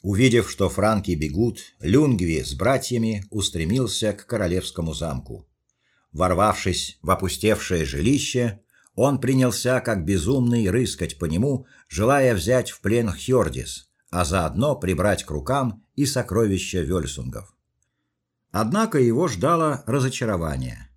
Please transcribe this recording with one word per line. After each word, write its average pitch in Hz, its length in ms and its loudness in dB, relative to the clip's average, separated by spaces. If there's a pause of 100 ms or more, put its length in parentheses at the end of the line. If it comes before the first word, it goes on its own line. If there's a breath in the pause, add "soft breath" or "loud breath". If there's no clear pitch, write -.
Увидев, 110 480 4
что 95 180 0
франки 101 440 0
бегут, 80 480 -2 (200)
Люнгви 90 600 2
с 67 120 -8
братьями 113 760 0
устремился 104 800 -2
к - 140 -10
королевскому 90 680 -2
замку. 67 560 -8 (640)
Ворвавшись 90 880 0
в 82 100 -4
опустевшее 95 760 0
жилище, 117 760 0 (340 soft breath)
он 135 260 2
принялся 127 600 2
как 101 240 -2
безумный 113 640 2
рыскать - 500 -2
по 87 60 -4
нему, 117 420 0 (220 loud breath)
желая 127 460 4
взять 107 360 2
в - 100 -18
плен 113 300 0
Хьордис, 80 800 -2 (220)
а 90 140 0
заодно 90 520 0
прибрать 92 480 0
к - 60 -14
рукам 117 540 -2 (120)
и 143 80 2
сокровища 104 800 0
Вельсунгов. 76 720 -4 (960)
Однако 151 480 0
его 127 280 4
ждало 147 600 0
разочарование. 87 1120 -2